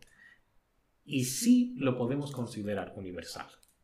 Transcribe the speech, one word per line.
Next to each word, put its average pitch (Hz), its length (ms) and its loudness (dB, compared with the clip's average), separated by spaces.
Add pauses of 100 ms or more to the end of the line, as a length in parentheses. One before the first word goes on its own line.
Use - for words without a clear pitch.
(1040)
y 135 220 0
sí 247 520 4
lo 131 200 2
podemos 139 340 -2
considerar 104 640 -4
universal. 90 520 -10 (360)